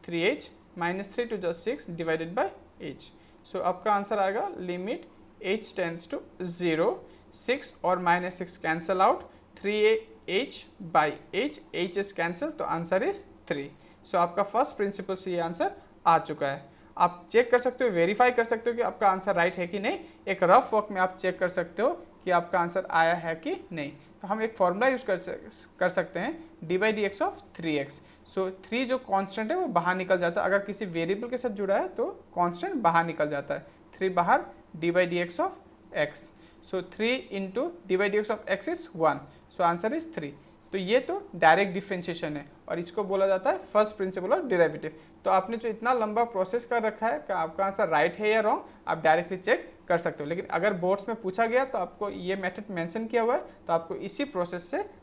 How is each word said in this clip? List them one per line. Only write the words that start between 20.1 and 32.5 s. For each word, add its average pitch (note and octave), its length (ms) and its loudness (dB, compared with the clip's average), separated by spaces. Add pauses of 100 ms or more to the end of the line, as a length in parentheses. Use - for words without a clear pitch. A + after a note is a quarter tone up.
एक F#3+ 160 0
रफ G3 300 6
वर्क G#3+ 180 2
में F#3 100 0
आप F#3 200 0
check F3+ 180 -2
कर F3+ 100 0
सकते F3 320 -4
हो B3+ 80 4 (340)
कि F#3 80 0
आपका F3 280 2
आंसर F3 320 -2
आया E3 240 4
है E3 200 -4
कि C#4+ 200 -6 (160)
नहीं। D3 200 -6 (300)
तो G3 60 -12
हम A3 140 -2
एक A3 160 -4
formula G3 300 2
use B3+ 180 0
कर F#3+ 120 0
सक-, - 640 -14
कर F3+ 100 2
सकते F3 300 -2
हैं, A#3 120 -2 (360)
d F3+ 140 0
by A3 120 4
dx G3+ 280 -2
of F#4+ 220 -4 (140)
three E3 260 -2
x। - 160 -12 (340)
So F#3+ 160 -2 (140)
three A#3+ 220 -2
जो B3+ 140 0
constant G#3 520 -2
है F4 60 0
वो F4+ 100 0
बाहर F3+ 280 2
निकल F#3 240 2
जाता E3+ 220 0
है, - 60 2
अगर G3 180 2
किसी G#3 200 -8
variable F#3 440 -2
के B3+ 80 -4
साथ B3 140 -4
जुड़ा G3 240 0
है D#4+ 140 0
तो B3 160 -4 (300)
constant F3 460 0